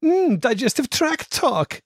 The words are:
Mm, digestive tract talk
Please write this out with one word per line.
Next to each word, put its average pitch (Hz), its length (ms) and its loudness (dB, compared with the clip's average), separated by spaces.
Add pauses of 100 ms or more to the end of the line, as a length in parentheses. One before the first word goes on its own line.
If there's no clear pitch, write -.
Mm, 330 360 4
digestive 233 500 0
tract - 440 -2
talk - 540 -2